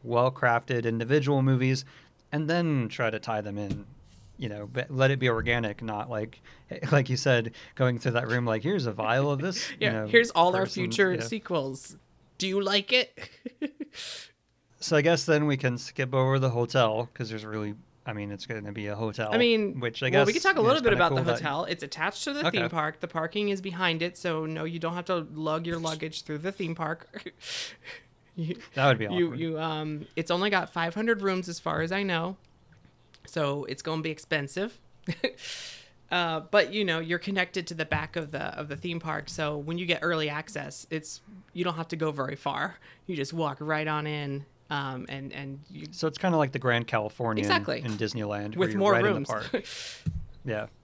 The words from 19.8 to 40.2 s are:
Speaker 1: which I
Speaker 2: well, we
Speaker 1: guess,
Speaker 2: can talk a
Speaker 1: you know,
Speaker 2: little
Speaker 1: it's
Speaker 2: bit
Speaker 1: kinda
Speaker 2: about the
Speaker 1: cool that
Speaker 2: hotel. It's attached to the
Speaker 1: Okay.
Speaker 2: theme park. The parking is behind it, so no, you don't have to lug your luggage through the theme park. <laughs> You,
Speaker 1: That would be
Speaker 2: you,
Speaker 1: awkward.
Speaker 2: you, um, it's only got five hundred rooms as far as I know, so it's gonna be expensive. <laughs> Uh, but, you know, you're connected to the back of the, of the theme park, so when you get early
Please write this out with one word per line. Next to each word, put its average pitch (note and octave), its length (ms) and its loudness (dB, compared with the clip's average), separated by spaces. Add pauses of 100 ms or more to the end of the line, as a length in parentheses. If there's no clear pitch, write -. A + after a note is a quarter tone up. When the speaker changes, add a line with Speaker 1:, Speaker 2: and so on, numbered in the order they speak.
Speaker 1:
which A#2 200 2
I C3 80 2
Speaker 2:
well, C#3 160 8
we G#3 60 4
Speaker 1:
guess, E4 100 0
Speaker 2:
can F#4+ 100 6
talk F4 60 4
a - 20 2
Speaker 1:
you A3 40 6
know, A3 40 8
Speaker 2:
little C#4 100 6
Speaker 1:
it's C4+ 60 0
Speaker 2:
bit A#3 80 6
Speaker 1:
kinda F3 140 6
Speaker 2:
about E3 40 4
the C#3 120 4
Speaker 1:
cool - 40 0
that - 160 2
Speaker 2:
hotel. D#3 240 -2
It's E3 180 -6
attached D#3+ 400 -4
to C#4+ 100 -2
the D4 140 0
Speaker 1:
Okay. A#3+ 120 2
Speaker 2:
theme - 100 0
park. D#3 320 -2
The E3+ 80 -6
parking E3+ 400 0
is G3 100 0
behind F3 420 0
it, F3 160 -2
so D#3+ 280 -2
no, D#3 180 -4
you E3 160 -4
don't E3 140 -2
have F3 120 -6
to E3+ 280 -2
lug D#3 340 -2
your E3+ 120 -2
luggage D#3 440 -4
through D3+ 140 -6
the F3 160 -4
theme E3 220 -4
park. E3 640 -8
<laughs> - 340 -8 (640)
You, E3 180 -4 (200)
Speaker 1:
That C#3 120 4
would B2+ 120 6
be A2 40 0
Speaker 2:
you, F3 220 2
Speaker 1:
awkward. D3 140 -4
Speaker 2:
you, D#3+ 200 -4
um, D#3 560 -4
it's E3 160 -2
only F#3 180 2
got F#3 220 0
five E3+ 220 -2
hundred A3 280 0
rooms F#3 280 0
as E3+ 100 -6
far D#3 220 -2
as E3 100 -2
I G3 120 0
know, F3+ 340 -2 (880)
so C#3+ 400 -2
it's - 160 -8
gonna D#3+ 200 -4
be D#3 100 -2
expensive. D3+ 680 -4 (280)
<laughs> F3 120 -4 (920)
Uh, E3 280 0
but, G3 340 4
you G#3 100 0
know, E3 160 2
you're E3 200 -2
connected F#3 480 -2
to E3+ 80 -8
the D#3+ 100 -2
back D#3 300 -4
of D#3 160 -4
the, D3+ 100 -6 (160)
of D3+ 100 -8
the C#3+ 80 -8
theme E3 240 -6
park, D3+ 300 -6
so D3+ 300 -4
when D#3+ 180 -4
you F3+ 80 -4
get E3+ 160 0
early D#3+ 260 0